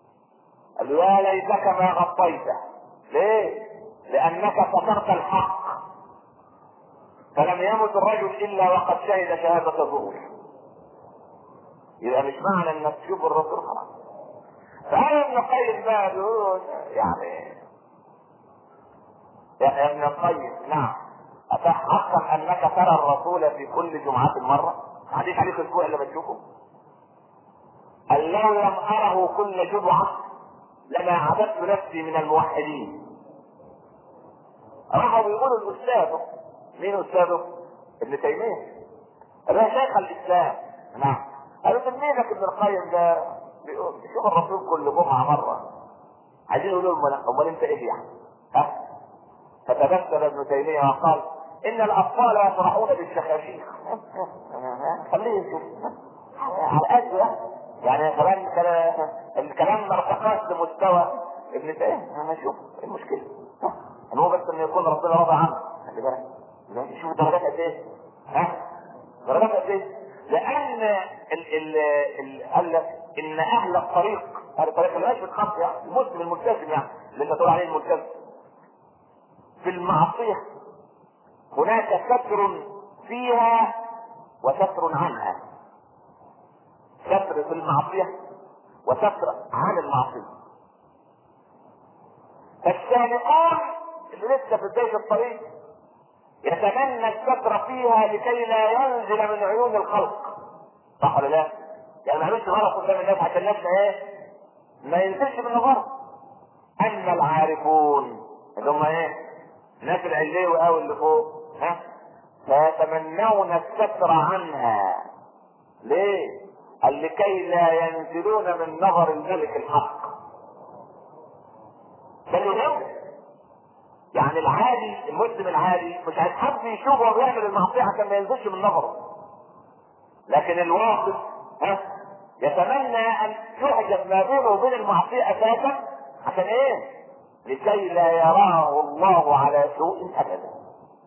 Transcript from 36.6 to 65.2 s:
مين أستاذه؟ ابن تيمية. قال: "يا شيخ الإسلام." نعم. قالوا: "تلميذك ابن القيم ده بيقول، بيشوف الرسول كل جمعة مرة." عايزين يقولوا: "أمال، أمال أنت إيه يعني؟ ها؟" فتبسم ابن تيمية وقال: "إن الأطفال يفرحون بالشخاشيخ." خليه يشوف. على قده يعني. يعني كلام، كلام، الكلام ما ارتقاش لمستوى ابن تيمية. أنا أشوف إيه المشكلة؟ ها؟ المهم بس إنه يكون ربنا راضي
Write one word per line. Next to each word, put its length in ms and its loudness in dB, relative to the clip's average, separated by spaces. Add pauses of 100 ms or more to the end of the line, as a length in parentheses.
مين 200 -2
أستاذه؟ 460 2 (560)
ابن 200 -6
تيمية. 640 -4 (600)
قال: 100 2
"يا 120 4
شيخ 280 0
الإسلام." 580 0 (420)
نعم. 280 -2 (400)
قالوا: 160 4
"تلميذك 440 0
ابن 180 -6
القيم 480 -2
ده 460 2 (280)
بيقول، 360 -8
بيشوف 240 -4
الرسول 440 2
كل 260 0
جمعة 360 2
مرة." 380 -2 (800)
عايزين 200 0
يقولوا: 240 2
"أمال، 360 0
أمال 180 2
أنت 160 -4
إيه 240 -2
يعني؟ 180 -6 (500)
ها؟" 320 0 (800)
فتبسم 560 2
ابن 240 -2
تيمية 320 0 (100)
وقال: 320 2 (440)
"إن 160 -2
الأطفال 640 4
يفرحون 400 2
بالشخاشيخ." 760 -2 (1500)
خليه 360 0
يشوف. 140 -8 (800)
على 640 2
قده 160 -4
يعني. 200 2 (460)
يعني 320 2
كلام، 400 2
كلام، 540 2 (280)
الكلام 520 0
ما 60 0
ارتقاش 560 0
لمستوى 680 2 (320)
ابن 240 -6
تيمية. 440 -4
أنا 120 -4
أشوف 220 -6 (240)
إيه 60 -12
المشكلة؟ 360 -8 (420)
ها؟ 100 -2 (400)
المهم 180 2
بس 220 -2
إنه 80 -6
يكون 240 0
ربنا 300 2
راضي 160 4